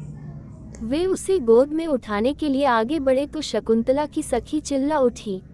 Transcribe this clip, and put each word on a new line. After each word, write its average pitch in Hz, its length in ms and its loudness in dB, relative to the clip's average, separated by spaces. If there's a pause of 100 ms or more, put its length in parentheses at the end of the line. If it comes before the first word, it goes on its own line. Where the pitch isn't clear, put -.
(840)
वे 294 240 0
उसे 381 320 0
गोद 247 340 6
में 320 140 -2
उठाने 233 460 0
के 302 160 -4
लिए 269 160 2
आगे 247 360 2
बढ़े 269 260 2
तो 311 140 -8
शकुंतला 233 680 2
की 302 160 -4
सखी 262 380 -2
चिल्ला 285 380 0
उठी, 233 440 0 (120)